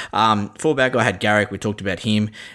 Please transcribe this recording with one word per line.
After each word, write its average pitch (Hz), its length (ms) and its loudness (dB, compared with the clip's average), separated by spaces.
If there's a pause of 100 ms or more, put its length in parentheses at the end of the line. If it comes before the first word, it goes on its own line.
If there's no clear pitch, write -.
(120)
Um, 104 460 0
fullback, 131 360 2
I 117 100 2
had 98 160 -2
Garrick. 107 300 2
We 98 60 -6
talked 107 240 -6
about 95 200 -6
him. 107 280 0 (260)